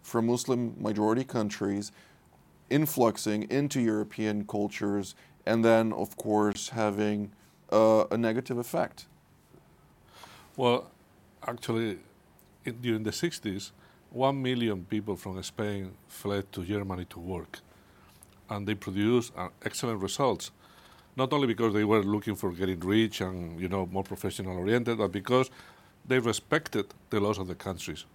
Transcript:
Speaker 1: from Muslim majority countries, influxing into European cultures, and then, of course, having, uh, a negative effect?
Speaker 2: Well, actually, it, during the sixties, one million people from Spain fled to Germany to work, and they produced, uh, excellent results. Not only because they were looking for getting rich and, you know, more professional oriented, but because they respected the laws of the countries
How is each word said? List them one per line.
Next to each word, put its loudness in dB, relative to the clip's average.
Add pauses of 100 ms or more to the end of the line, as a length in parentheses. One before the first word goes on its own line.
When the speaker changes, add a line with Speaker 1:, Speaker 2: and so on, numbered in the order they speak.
Speaker 1:
from 0
Muslim 0
majority 2
countries, -2 (760)
influxing 2
into 0
European 0
cultures, -2 (320)
and 2
then, 6
of -6
course, 0
having, 0 (420)
uh, 8
a 0
negative -2
effect? -4 (1500)
Speaker 2:
Well, 2 (560)
actually, -2 (680)
it, -8
during 0
the -2
sixties, -6 (380)
one 0
million 0
people -4
from -8
Spain -6 (160)
fled -4
to -8
Germany -4
to -16
work, -8 (880)
and -6
they 0
produced, 2
uh, -6 (160)
excellent -4
results. 0 (680)
Not 0
only 4
because 2
they 4
were 6
looking 0
for -2
getting -2
rich 2
and, -6
you -4
know, 0
more -4
professional -6
oriented, 2
but 0
because 2 (580)
they 2
respected 0 (240)
the 0
laws 0
of -6
the -8
countries -8 (100)